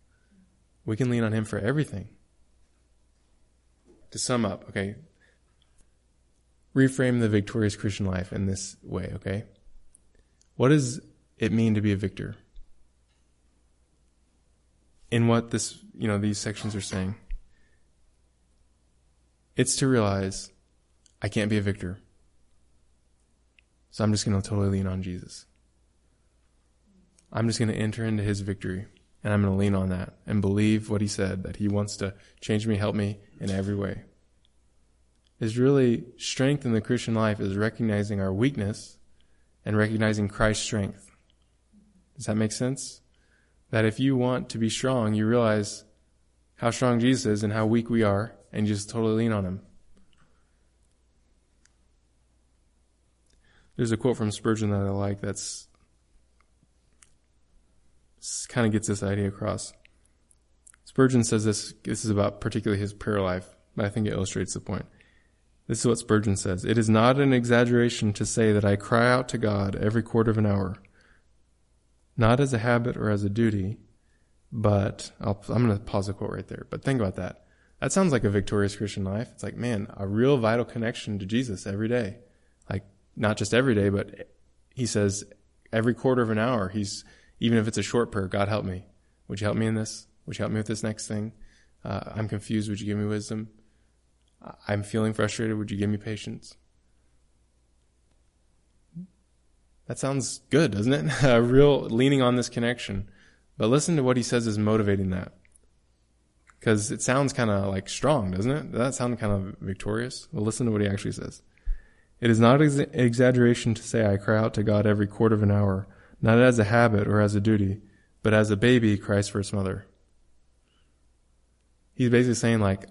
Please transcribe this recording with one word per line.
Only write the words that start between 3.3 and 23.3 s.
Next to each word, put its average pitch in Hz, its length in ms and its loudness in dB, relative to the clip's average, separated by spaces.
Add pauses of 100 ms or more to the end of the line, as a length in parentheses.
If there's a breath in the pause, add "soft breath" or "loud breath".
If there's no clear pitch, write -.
To 104 60 -10
sum 120 260 -2
up, 104 240 -6
okay, 104 280 -6 (1800 soft breath)
reframe 131 460 4
the 113 80 2
victorious 104 480 0
Christian 101 300 -4
life 92 260 -4
in 101 140 -2
this - 360 -6
way, 90 340 -8
okay? 98 280 -6 (1120)
What 123 120 4
does 143 320 2 (380)
it 110 140 0
mean 113 220 2
to 104 60 0
be 104 120 2
a 98 40 2
victor? 98 400 -6 (2750)
In 117 180 4
what 117 220 2
this, - 320 -6 (140)
you 113 120 -4
know, 101 100 0
these 104 200 -2
sections 107 360 -6
are 101 60 -6
saying. 95 360 -6 (2500)
It's - 220 0
to 139 120 2
realize, 98 640 0 (680)
"I 107 80 -4
can't 104 220 -2
be 107 80 2
a 104 40 0
victor. 95 360 -6 (1900)